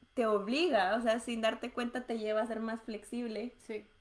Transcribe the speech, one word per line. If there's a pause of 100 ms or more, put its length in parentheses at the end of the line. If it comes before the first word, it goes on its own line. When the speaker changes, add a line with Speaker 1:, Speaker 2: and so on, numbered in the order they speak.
(140)
Speaker 1:
te
obliga,
o
sea,
sin
darte
cuenta
te
lleva
a
ser
más
flexible. (140)
Speaker 2:
Sí. (160)